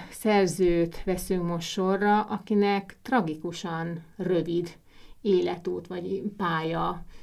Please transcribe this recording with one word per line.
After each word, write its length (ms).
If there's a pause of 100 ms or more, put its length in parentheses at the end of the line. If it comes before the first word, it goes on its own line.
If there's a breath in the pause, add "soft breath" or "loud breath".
(100)
szerzőt 960
veszünk 420
most 220
sorra, 520
akinek 800
tragikusan 1000 (140)
rövid 600 (440 soft breath)
életút 640
vagy 360 (140)
pálya, 680 (180 soft breath)